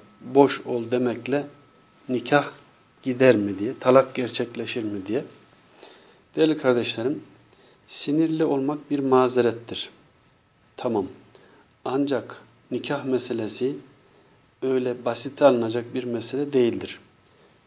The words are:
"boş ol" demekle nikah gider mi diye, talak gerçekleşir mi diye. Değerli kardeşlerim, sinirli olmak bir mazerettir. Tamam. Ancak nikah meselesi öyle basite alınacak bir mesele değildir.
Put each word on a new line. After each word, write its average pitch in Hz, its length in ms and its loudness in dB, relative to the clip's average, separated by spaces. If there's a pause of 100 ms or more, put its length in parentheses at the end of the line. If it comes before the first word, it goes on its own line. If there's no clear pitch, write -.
(200)
"boş 131 460 4
ol" 117 240 -4
demekle 123 560 -2 (640)
nikah 139 420 0 (520)
gider 127 340 4
mi 101 220 -2
diye, 117 220 -4
talak 131 340 4
gerçekleşir 120 680 -6
mi 101 240 -6
diye. 104 180 -4 (1120)
Değerli 156 220 2
kardeşlerim, 127 640 0 (640)
sinirli 160 580 0
olmak 139 460 -2
bir 143 80 0
mazerettir. 127 920 2 (840)
Tamam. 113 300 -2 (800)
Ancak 135 580 -2 (280)
nikah 127 340 -4
meselesi 123 720 -2 (840)
öyle 127 420 -2
basite 127 400 -2
alınacak 120 500 4
bir 127 100 -4
mesele 123 480 -6
değildir. 117 480 0 (680)